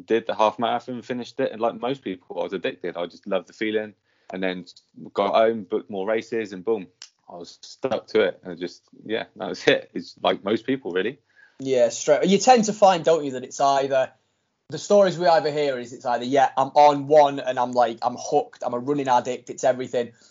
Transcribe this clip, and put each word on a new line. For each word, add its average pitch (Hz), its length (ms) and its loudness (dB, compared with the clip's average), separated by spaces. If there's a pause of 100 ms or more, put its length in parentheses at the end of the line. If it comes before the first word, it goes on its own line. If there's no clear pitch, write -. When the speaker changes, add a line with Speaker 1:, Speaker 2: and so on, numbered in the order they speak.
Speaker 1:
did 113 220 0
the 101 80 -4
half 107 240 0
marathon, 120 420 -4
finished 123 380 -10
it. 131 140 -2
And 107 60 -12
like 117 140 -2
most 123 300 -6
people, 92 360 -10
I 85 40 -2
was 90 100 -8
addicted. 90 440 -8
I 87 100 -6
just - 180 -18
loved 95 240 -4
the - 40 -20
feeling. 107 420 -6 (360)
And 95 120 -8
then 92 220 -4 (460)
got 101 220 0
home, 113 300 2
booked - 260 -6
more 95 160 -8
races, 110 480 -6
and 92 100 -12
boom, 104 220 -2 (420)
I 95 100 -20
was 85 240 -18
stuck - 480 -8
to 110 120 2
it. 92 220 0
And 87 160 -12
just, - 240 -12 (200)
yeah, 110 200 -6 (140)
that 98 120 -8
was 90 180 -10
it. - 280 2
It's 87 260 -12
like 95 220 0
most 113 240 -4
people, 131 240 -4
really. 95 260 -4 (400)
Speaker 2:
Yeah, 131 300 2
straight. 139 400 2
You 196 100 6
tend 240 280 6
to 208 80 -2
find, 185 320 4
don't 160 180 2
you, 139 80 -6
that 127 140 -10
it's - 160 -8
either, 139 500 0 (560)
the 156 100 -10
stories 196 400 4
we 175 80 -2
either 156 240 4
hear 143 300 -2
is 120 140 -14
it's 123 120 -14
either, 120 200 -2
"Yeah, 135 320 4
I'm 135 180 2
on 143 320 6
one 143 320 6
and 127 180 -4
I'm 123 140 -2
like, 120 300 0
I'm 120 180 -4
hooked, - 460 -4
I'm 120 80 -8
a 123 60 -4
running 135 280 -4
addict, 123 420 0
it's - 140 -12
everything." 123 480 -2 (200)